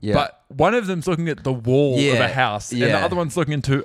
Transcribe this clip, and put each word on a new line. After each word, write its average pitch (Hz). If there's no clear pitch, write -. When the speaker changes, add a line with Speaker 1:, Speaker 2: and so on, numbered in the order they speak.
Speaker 1:
Yeah. 104
Speaker 2:
But -
one 160
of 240
them's 185
looking 170
at -
the 135
wall 127
of 135
a 143
Speaker 1:
Yeah, 127
Speaker 2:
house, 110
and 120
the 117
Speaker 1:
yeah. 196
Speaker 2:
other 170
one's 165
looking 151
into 139